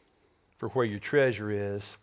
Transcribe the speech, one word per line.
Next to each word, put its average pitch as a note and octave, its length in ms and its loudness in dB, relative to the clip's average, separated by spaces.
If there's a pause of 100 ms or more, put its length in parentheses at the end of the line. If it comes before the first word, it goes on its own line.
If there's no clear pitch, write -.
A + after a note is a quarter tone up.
(580)
For A2+ 120 -6
where A#2+ 160 2
your G#2 140 -4
treasure G#2+ 520 2
is, G2+ 520 -4